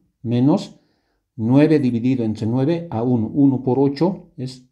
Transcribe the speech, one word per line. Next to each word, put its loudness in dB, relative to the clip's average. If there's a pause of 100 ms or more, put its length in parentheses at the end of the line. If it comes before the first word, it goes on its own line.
(220)
Menos 0 (600)
nueve 4
dividido -2
entre -4
nueve -2
a -4
uno. 0
Uno 2
por 0
ocho -2
es -14